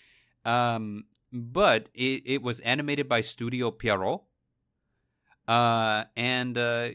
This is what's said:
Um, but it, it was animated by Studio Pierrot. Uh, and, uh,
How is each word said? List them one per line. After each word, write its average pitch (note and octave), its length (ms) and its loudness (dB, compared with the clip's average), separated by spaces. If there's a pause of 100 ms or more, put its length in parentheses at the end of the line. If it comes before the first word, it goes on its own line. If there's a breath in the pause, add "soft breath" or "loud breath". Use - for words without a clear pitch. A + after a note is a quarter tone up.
(440 soft breath)
Um, A#2 640 0 (260)
but B2 600 2
it, C3 300 -2
it C3+ 180 -2
was A#2+ 180 -4
animated C#3+ 480 -2
by A#2 140 2
Studio A#2+ 500 -4
Pierrot. G#2+ 480 0 (1300)
Uh, A2+ 560 2 (120)
and, B2 400 -2
uh, A#2+ 380 0